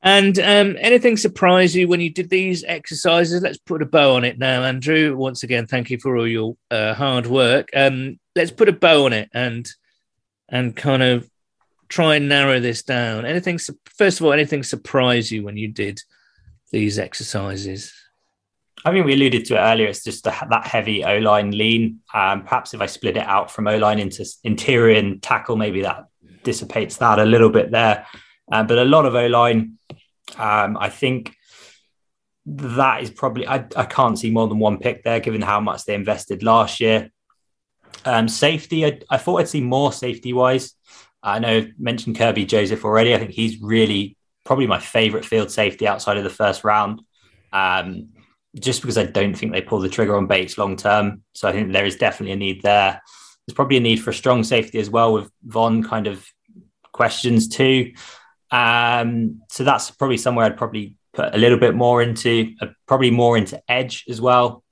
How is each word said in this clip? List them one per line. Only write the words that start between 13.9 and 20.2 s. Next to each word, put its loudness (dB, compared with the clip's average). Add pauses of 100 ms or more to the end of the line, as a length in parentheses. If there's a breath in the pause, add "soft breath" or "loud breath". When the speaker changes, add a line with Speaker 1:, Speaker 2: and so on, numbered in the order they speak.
Speaker 1:
of 0
all, 6
anything 0
surprise -2
you -8
when -12
you -8
did -8 (720)
these -2
exercises? -8 (880)
Speaker 2:
I 2
think 2
we 4
alluded 2
to -2
it 2
earlier. 4
It's -6
just -12